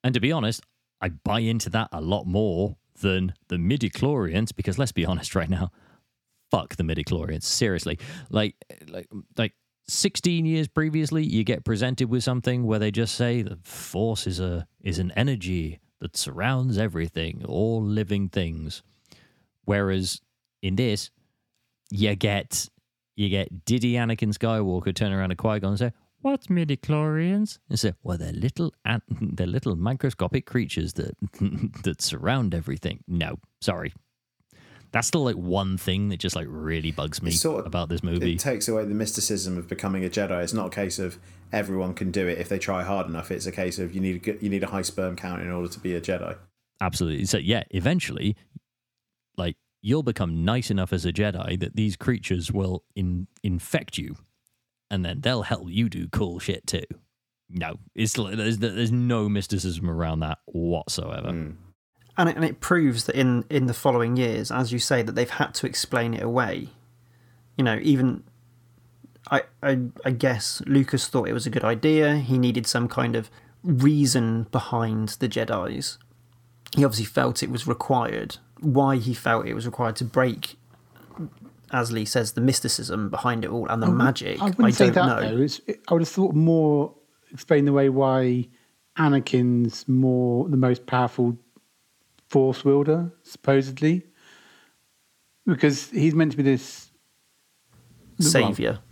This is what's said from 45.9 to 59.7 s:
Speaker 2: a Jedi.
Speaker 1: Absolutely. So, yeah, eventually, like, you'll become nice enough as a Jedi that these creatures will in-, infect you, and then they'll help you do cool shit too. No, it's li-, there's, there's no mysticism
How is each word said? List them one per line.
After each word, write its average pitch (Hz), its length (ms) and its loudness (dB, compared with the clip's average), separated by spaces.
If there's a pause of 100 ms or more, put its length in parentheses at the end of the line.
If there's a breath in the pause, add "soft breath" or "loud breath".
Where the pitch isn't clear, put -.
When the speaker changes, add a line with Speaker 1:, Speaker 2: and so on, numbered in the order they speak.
Speaker 2:
a 85 60 -4
Jedi. 87 360 -6 (440)
Speaker 1:
Absolutely. 85 460 -2
So, 107 100 2
yeah, 95 360 0
eventually, 107 640 0 (1000 soft breath)
like, 87 200 -4 (300)
you'll 143 160 2
become 85 420 0
nice 117 240 0
enough 95 240 0
as 90 140 0
a 87 60 0
Jedi 92 480 -2
that - 160 -4
these 107 200 0
creatures 95 540 -2
will 95 320 -2 (140)
in-, 90 320 -2 (160)
infect - 520 -2
you, - 200 -8 (760)
and 95 140 -2
then 82 160 -4
they'll 117 220 0
help 90 280 -6
you 110 180 2
do 85 200 -6
cool 90 320 -2
shit - 260 -6
too. 98 160 -2 (640)
No, 87 300 -8 (160)
it's 110 240 -2
li-, 101 160 -4
there's, 110 240 -2
there's 110 320 -2
no 120 380 2
mysticism 92 600 -2